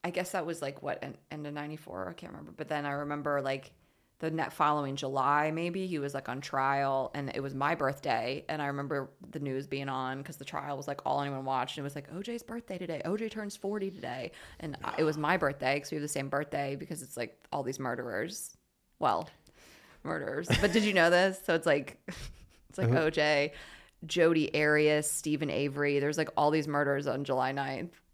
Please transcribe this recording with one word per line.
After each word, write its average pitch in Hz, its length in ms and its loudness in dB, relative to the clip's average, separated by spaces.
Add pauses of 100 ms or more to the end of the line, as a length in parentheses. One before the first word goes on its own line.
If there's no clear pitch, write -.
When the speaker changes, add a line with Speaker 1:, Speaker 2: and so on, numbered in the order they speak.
Speaker 1:
I 180 60 -2
guess 180 220 -2
that 175 140 -2
was, 165 160 -6
like, 139 200 -6
what, - 200 -4
en-, 139 140 -10 (140)
end 151 160 -10
of 147 80 -8
ninety-four? 151 540 -8
I 170 40 -8
can't - 200 -14
remember. - 240 -16
But 147 120 -8
then 147 180 -2
I 143 60 -2
remember, 147 480 0
like, 135 320 -4 (460)
the 160 120 -2
net 160 220 -2
following 147 420 2
July, 139 560 2
maybe, 175 380 -2
he 165 100 -2
was, 143 160 -2
like, 135 140 -4
on 127 120 -4
trial, 135 760 2
and 139 200 -4
it 135 60 -2
was 139 140 -6
my 143 200 2
birthday, 131 760 0
and 151 140 -2
I 143 40 0
remember 139 440 -2 (200)
the 151 100 -6
news 139 260 -2
being 139 220 -4
on 131 340 -4
'cause 139 140 -12
the 139 80 -14
trial 143 320 -4
was, 139 100 -8
like, 139 180 -4
all 139 180 2
anyone 139 220 -2
watched, 131 320 0
and 147 60 -6
it - 20 -4
was 143 120 -6
like, 143 160 -10
"O 185 100 -8
J's 233 200 -6
birthday 233 360 -8
today. 170 260 -4
O 196 120 0
J 220 120 -4
turns 208 280 -6
forty 196 340 -2
today." 131 400 -8 (300)
And 151 240 -6
I, - 140 -4
it 160 60 4
was 151 140 2
my 156 180 2
birthday 139 440 0
'cause 139 100 -12
we 160 60 -4
have 147 60 -2
the 151 60 -4
same 139 200 -4
birthday 143 480 -2
because 160 260 -10
it's, - 140 -14
like, 117 200 -8 (160)
all 143 120 -2
these 135 160 -4
murderers. 123 760 -4 (440)
Well, 113 280 2 (760)
murderers. 160 440 -4 (120)
But 196 120 6
did 214 120 6
you 208 80 2
know 170 180 8
this? 185 340 6
So 170 100 2
it's 165 120 2
like, 143 380 2
<laughs> - 640 -14
it's - 100 -10
like 120 120 4
Speaker 2:
Uh-huh. 160 140 6
Speaker 1:
O 160 60 4
J, 151 420 4 (540)
Jodi 165 480 6
Arias, 151 560 6
Stephen 151 400 0
Avery. 143 480 2
There's, 143 200 2
like, 156 180 0
all 147 160 6
these 156 160 2
murders 143 400 2
on 135 160 -2
July 131 280 2
ninth. 139 400 -4 (220)